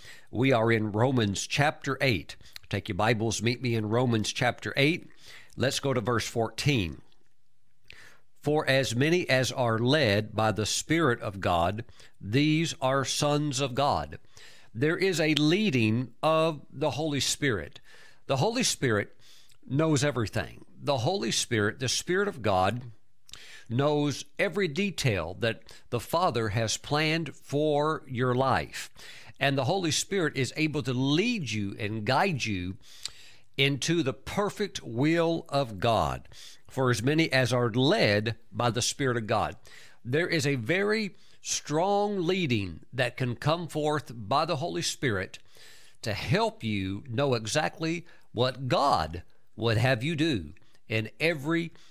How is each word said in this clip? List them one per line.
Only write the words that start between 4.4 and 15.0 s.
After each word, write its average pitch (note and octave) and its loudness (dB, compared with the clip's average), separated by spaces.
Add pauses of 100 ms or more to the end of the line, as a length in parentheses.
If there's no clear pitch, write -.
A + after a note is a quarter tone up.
eight. D3+ 2 (480)
Let's - 0
go C#3 0
to A#2+ 0
verse A2+ 0
fourteen. A2+ 0 (1400)
"For D3+ 0
as C3 2
many D#3 4
as C3 2
are A2+ 2
led A2+ 4
by G#2+ 4
the G2+ 0
Spirit D#3 2
of G2+ -6
God, F#2 2 (340)
these D3+ 2
are C3 2
sons D3 0
of C3 -2
God." F#2+ 0 (560)
There D3+ 2
is F3+ 2